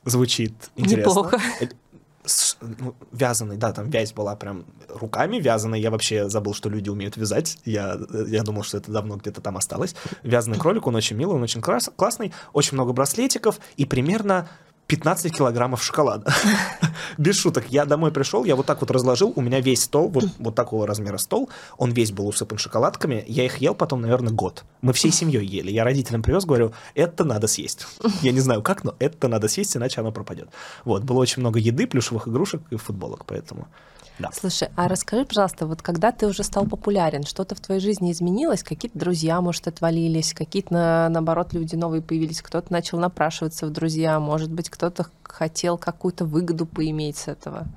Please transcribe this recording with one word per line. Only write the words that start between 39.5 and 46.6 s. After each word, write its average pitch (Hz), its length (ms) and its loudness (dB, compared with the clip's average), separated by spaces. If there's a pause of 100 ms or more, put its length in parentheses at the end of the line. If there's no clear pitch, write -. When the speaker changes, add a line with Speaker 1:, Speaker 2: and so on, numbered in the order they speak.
Speaker 2:
отвалились, 165 640 0
какие-то, 185 400 -4
на-, 165 360 4
наоборот, 165 440 0
люди 165 220 -4
новые 160 280 0
появились, 160 400 -2
кто-то 175 280 -6
начал 170 280 -2
напрашиваться 165 640 -2
в 151 60 -4
друзья, 160 480 2
может 156 320 -2
быть, 165 180 -6
кто-то 175 360 -4
х-, - 40 -20 (140)
хотел 170 560 -2
какую-то 175 460 -2
выгоду 165 420 0